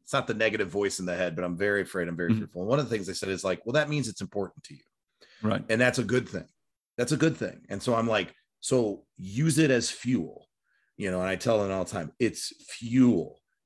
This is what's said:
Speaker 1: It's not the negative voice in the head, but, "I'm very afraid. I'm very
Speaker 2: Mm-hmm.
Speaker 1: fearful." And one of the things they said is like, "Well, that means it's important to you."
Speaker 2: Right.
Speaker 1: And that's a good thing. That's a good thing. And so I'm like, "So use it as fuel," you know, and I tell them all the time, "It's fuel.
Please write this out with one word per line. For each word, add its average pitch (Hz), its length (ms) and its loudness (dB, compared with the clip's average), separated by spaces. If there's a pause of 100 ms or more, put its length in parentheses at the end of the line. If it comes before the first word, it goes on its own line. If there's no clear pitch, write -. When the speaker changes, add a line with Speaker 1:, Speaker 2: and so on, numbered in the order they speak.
Speaker 1:
It's - 100 -16
not 139 140 0
the 117 80 -2
negative 107 360 0
voice 98 300 0
in 92 60 -4
the 87 100 -2
head, 87 200 -2
but, 90 100 -2
"I'm 87 100 -2
very 101 280 0
afraid. 90 240 -4
I'm 85 100 -6
very 85 140 0
Speaker 2:
Mm-hmm. 110 80 2
Speaker 1:
fearful." 87 240 -10
And 101 60 -4
one 135 100 4
of 127 100 -2
the 117 40 -2
things 101 120 -4
they 92 80 -8
said 98 160 -6
is 95 140 -2
like, 92 200 -2
"Well, 117 100 -6
that 147 160 2
means 147 180 0
it's 104 140 -8
important 98 420 -8
to - 100 -18
you." - 80 -20 (600)
Speaker 2:
Right. 104 260 0
Speaker 1:
And 113 100 2
that's 123 200 4
a 123 40 0
good 117 240 0
thing. 85 200 -8 (500)
That's 120 140 0
a 156 60 0
good 156 200 2
thing. - 320 -8
And 98 120 -6
so 120 120 0
I'm 113 140 2
like, 107 260 0 (260)
"So 113 460 0 (120)
use 123 420 0
it 160 100 6
as 120 220 2
fuel," 107 580 -4 (480)
you 98 140 -2
know, 90 80 0
and 92 100 0
I 95 60 0
tell 110 240 2
them 101 120 0
all 95 120 -2
the - 80 -8
time, 82 260 -6
"It's - 340 -2 (180)
fuel. 120 720 2 (240)